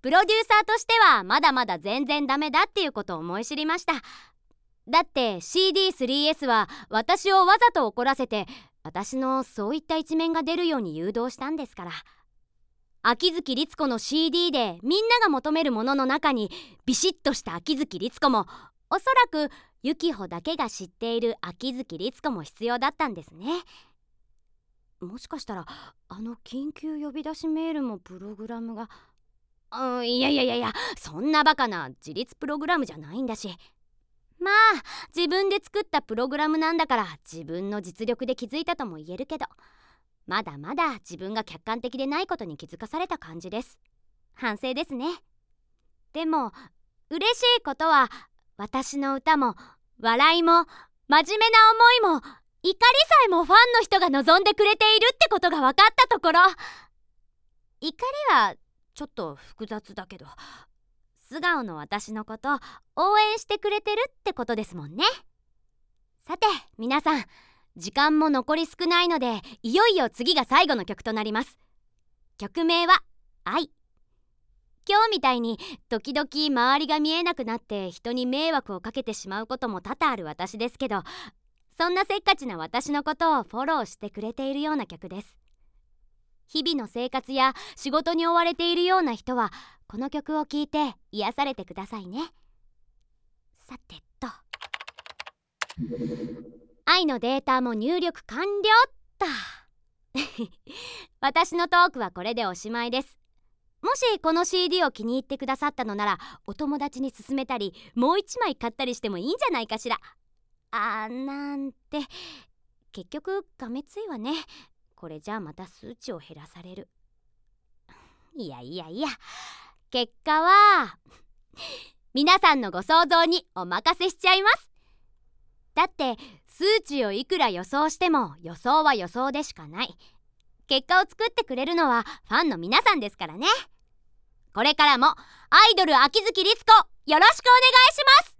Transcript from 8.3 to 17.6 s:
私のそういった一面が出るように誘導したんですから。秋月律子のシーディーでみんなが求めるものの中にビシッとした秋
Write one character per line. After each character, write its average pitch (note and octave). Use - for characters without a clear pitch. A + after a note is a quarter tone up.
私 F#3+
の C4
そ G#3
う D4
い D#4
っ -
た D#4+
一 D#4+
面 E4
が D#4+
出 D#4+
る E4+
よ D4+
う A#3+
に D#3+
誘 E3+
導 A#3
し -
た C#4
ん D#4+
で C#4
す -
か F#3
ら。 E3+
秋 A#3+
月 D4
律 C#4
子 D4+
の A#3
シ D#4+
ー C#4
デ E4+
ィ F4
ー D#4+
で G#3+
み E4+
ん A4+
な A#4+
が G#4+
求 D4
め D#4+
る C#4
も A3
の C4+
の C4
中 D4
に G#3+
ビ B3+
シ F#4
ッ E4+
と D4+
し -
た E3+
秋 C4